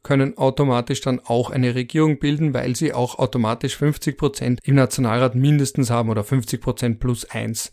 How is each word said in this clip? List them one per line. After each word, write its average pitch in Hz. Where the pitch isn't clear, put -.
können 139
automatisch 135
dann 127
auch 120
eine 123
Regierung 151
bilden, 147
weil 127
sie 156
auch 123
automatisch 120
fünfzig 147
Prozent 127
im 139
Nationalrat 123
mindestens 135
haben 117
oder 110
fünfzig 131
Prozent 120
plus 123
eins. 113